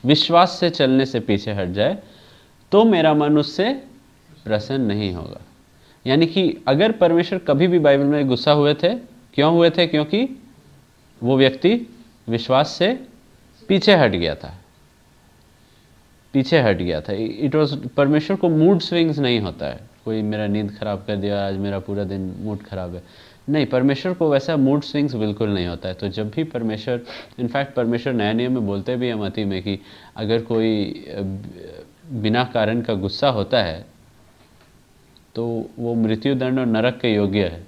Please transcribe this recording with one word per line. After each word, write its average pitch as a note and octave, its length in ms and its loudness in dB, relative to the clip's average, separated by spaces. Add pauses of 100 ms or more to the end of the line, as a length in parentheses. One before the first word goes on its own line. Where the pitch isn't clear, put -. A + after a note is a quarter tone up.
विश्वास E3+ 460 4
से F3 200 0
चलने C3+ 360 2
से B2 140 -4
पीछे G#2+ 320 -2
हट F#2+ 160 -4
जाए A2+ 300 0 (720)
तो G#3 120 6
मेरा D#3+ 300 4
मन D3+ 240 4
उससे F#3 340 0 (720)
प्रसन्न G#2+ 360 -2
नहीं G#2 320 0
होगा। - 280 -10 (680)
यानी D3+ 200 4
कि F3 300 0 (120)
अगर F3+ 240 2
परमेश्वर F3 460 2
कभी D3 280 2
भी F3+ 120 4
बाइबल C#3+ 260 4
में C#3+ 240 2
गुस्सा B2+ 240 2
हुए D3 220 4
थे, F#3+ 440 -4 (160)
क्यों D#3 200 4
हुए E3+ 160 6
थे? E3+ 160 0
क्योंकि E3+ 560 -2 (800)
वो C3 160 2
व्यक्ति E3+ 480 2 (420)
विश्वास B2+ 400 2
से A#3 380 -2 (640)
पीछे G3 280 6
हट C3 140 4
गया E2+ 240 -2
था, C#2+ 200 -14 (1800)
पीछे C#3 280 2
हट G#2 160 4
गया E2+ 240 -2
था। G#2 120 -8 (360)
It - 20 0
was, C#3+ 380 0
परमेश्वर D3+ 480 0
को F3+ 120 0
mood E3 320 6
swings E3 380 0
नहीं B2 220 2
होता E2 260 -8
है, B1+ 140 -8 (240)
"कोई A2 180 -4
मेरा G#2+ 240 -4
नींद G#2 300 -4
खराब G2+ 300 -8
कर G#2 100 -4
दिया, G2+ 320 -2
आज G2 80 -4
मेरा G2+ 220 -4
पूरा G2+ 260 -6
दिन F#2+ 360 -8
mood G#2 220 -8
खराब F2+ 320 -10
है", F2 80 -14 (460)
नहीं, C#3+ 180 0
परमेश्वर C3+ 480 0
को E3 160 0
वैसा C#3+ 260 0
mood C#3 260 2
swings C#3+ 320 -4
बिल्कुल G#2+ 340 -2
नहीं F#2 180 -2
होता F2 220 -8
है। F#2 60 -6
तो G2+ 140 -6
जब G#2+ 220 -6
भी D#3+ 140 -4
परमेश्वर, A#2 560 -4 (400)
in B2 60 -4
fact, C#3 280 -4
परमेश्वर A#2+ 380 -2
नया G#2+ 200 0
नियम B2 200 0
में A#2+ 140 -2
बोलते G2+ 300 -4
भी B2 100 -2
हैं A#2 80 -2
मत्ती G#2 300 -4
में F#2+ 180 -4
कि G2 160 -4 (380)
अगर A2+ 260 0
कोई, A2 500 0
अ, - 300 -10 (880)
बिना A#2 320 0
कारण A2+ 360 0
का A2+ 140 -4
गुस्सा G2 340 -2
होता A2+ 340 0
है E2 240 -6 (1500)
तो A#2 440 -6
वो A#2 160 -4
मृत्युदंड B2+ 640 0
और B2+ 80 0
नरक A2+ 340 0
के A2+ 140 0
योग्य G2 300 2
है E2+ 240 -8